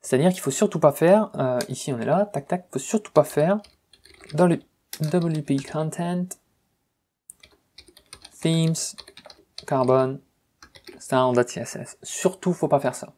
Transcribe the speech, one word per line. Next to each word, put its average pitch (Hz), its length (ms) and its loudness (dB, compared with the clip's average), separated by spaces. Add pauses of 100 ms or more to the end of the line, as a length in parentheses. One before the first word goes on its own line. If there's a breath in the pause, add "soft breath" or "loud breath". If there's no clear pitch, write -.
C'est-à-dire 156 300 2
qu'il - 80 -6
faut - 100 -2
surtout 196 300 0
pas 151 120 6
faire, 196 460 4
euh, 127 200 -2 (120)
ici 143 200 -6
on 123 100 -4
est 113 40 -6
là, 175 220 0
tac 160 220 -8
tac, 180 220 -6
faut - 100 -6
surtout - 320 -4
pas 151 120 6
faire 175 340 2 (760)
dans 180 120 4
le 170 120 2 (420)
W 156 420 -2
P 143 160 -2
content, 170 680 -6 (2250)
themes, 165 320 2 (920)
carbon, 131 540 2 (760)
style 127 360 2
dot 120 140 2
C - 120 -10
S - 160 -10
S. - 260 -14
Surtout, - 500 -4
faut 165 140 -2
pas 143 140 2
faire 131 160 -4
ça. - 200 -14